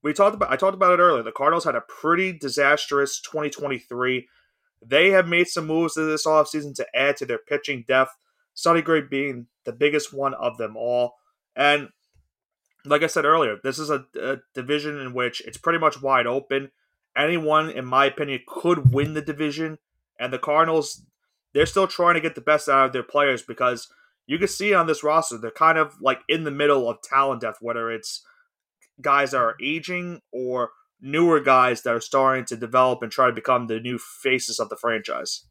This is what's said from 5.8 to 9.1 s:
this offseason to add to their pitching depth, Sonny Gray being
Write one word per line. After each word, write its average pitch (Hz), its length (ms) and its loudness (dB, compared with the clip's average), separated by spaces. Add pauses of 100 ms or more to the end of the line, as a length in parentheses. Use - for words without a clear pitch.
this 156 320 -2
offseason 151 500 2
to 127 180 -6
add 139 240 0
to 139 80 -8
their 117 120 -4
pitching 143 480 -6
depth, 131 300 2 (360)
Sonny 165 300 2
Gray 160 180 2
being 135 460 -6 (180)